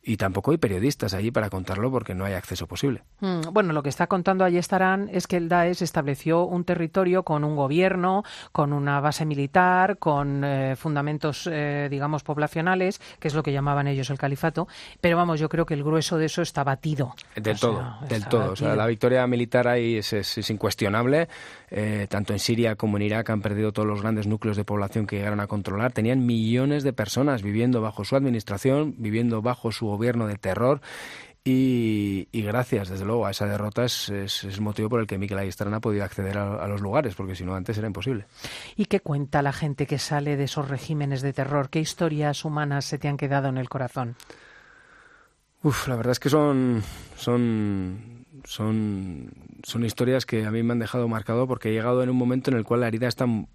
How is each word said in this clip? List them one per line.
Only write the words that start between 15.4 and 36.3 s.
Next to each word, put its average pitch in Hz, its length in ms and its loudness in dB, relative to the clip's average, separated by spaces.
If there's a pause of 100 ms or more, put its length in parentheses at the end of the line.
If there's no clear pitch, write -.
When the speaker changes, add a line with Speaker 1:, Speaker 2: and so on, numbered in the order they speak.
Speaker 2:
yo 156 100 0
creo 165 160 2
que 160 80 -2
el 143 100 -2
grueso 156 320 2
de 160 100 2
eso 156 140 -2
está 156 240 -2
batido. 139 500 -2 (220)
Speaker 1:
Del 107 200 0
Speaker 2:
O - 20 -6
Speaker 1:
todo, 113 220 2
Speaker 2:
sea, 135 280 -8
Speaker 1:
del 117 100 0
Speaker 2:
está 101 120 -4
Speaker 1:
todo. 104 220 4
O 98 40 -4
sea, 110 120 0
Speaker 2:
batido. 107 140 2
Speaker 1:
la 110 40 2
victoria 123 400 4
militar 120 420 2
ahí 117 280 2
es, 107 180 -2
es, 101 240 -2
es 107 100 -4
incuestionable. 113 800 2 (420)
Eh, 107 380 -2
tanto 101 240 -2
en 101 60 0
Siria 113 380 2
como 104 200 0
en 101 60 2
Irak 107 260 0
han 110 140 0
perdido 107 300 0
todos 107 140 0
los 104 140 -2
grandes 107 260 -2
núcleos 107 300 0
de 104 80 -2
población 104 420 -2
que 104 100 -4
llegaron 101 240 -2
a 104 80 -4
controlar. 104 440 -2
Tenían 123 320 2
millones 120 580 2
de 135 120 0
personas 120 480 0
viviendo 113 400 2
bajo 107 220 -4
su 131 120 0
administración, 135 800 0
viviendo 113 460 0
bajo 120 280 -2
su 110 180 -4
gobierno 117 380 0
de 104 100 -4
terror. 120 440 2 (640)
Y, 113 880 2
y 113 100 -2
gracias, 104 460 0
desde 95 160 -6
luego, 107 220 0
a 101 60 -2
esa 104 140 -2
derrota 104 380 -2
es, - 240 -4
es, 101 360 -4
es 98 100 -6
el 98 80 -6
motivo 107 260 -2
por 117 120 0
el 110 60 -2
que 104 120 -4
Mikel 98 200 -4
Ayestarán 98 360 -4
ha 110 60 -4
podido 104 240 -2
acceder 98 340 -4